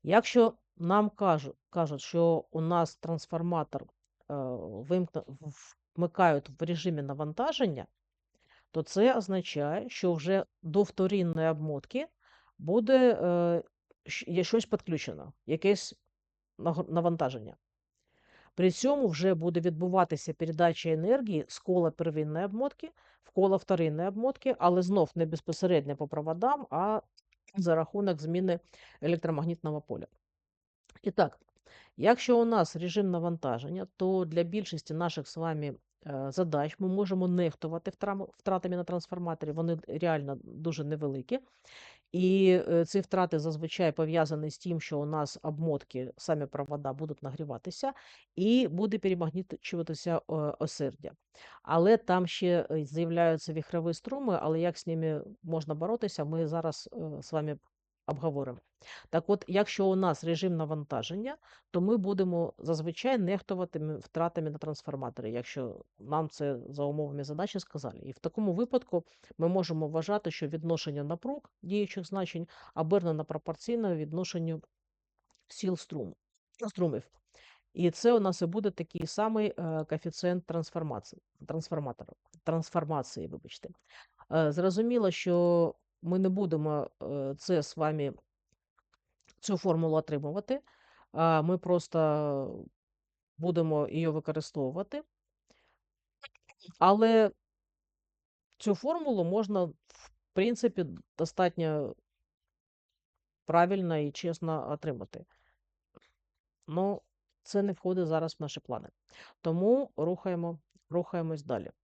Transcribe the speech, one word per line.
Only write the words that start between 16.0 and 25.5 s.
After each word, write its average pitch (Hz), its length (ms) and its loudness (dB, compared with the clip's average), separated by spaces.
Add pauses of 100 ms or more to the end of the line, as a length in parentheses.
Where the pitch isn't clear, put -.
наг-, 160 320 -2
навантаження. 156 680 0 (1000)
При 180 160 4
цьому 269 380 2
вже 175 260 4
буде 170 260 0
відбуватися 170 760 2
передача 165 560 2
енергії 196 580 2
з - 100 -14
кола 180 320 2
первинної 156 540 -2
обмотки 269 460 -6 (320)
в - 80 -20
коло 190 260 4
вторинної 170 520 0
обмотки, 247 500 -2
але 180 240 6
знов 180 320 4
не 165 120 2
безпосередньо 156 680 0